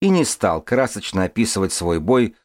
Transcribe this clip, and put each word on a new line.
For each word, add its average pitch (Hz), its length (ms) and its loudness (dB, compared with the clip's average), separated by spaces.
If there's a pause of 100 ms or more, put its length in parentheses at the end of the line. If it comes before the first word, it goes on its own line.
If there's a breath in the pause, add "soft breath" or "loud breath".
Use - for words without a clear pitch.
и 196 80 2
не 180 140 4
стал 82 380 -2
красочно 107 640 -2
описывать 98 480 -2
свой 85 260 -2
бой 117 460 2